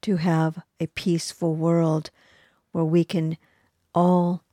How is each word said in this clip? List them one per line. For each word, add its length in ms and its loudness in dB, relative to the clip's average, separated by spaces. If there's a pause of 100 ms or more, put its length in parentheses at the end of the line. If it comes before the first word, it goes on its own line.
to 140 -2
have 460 0 (160)
a 80 -4
peaceful 680 -4
world 560 0 (640)
where 120 -2
we 200 2
can 320 -4 (580)
all 480 2 (100)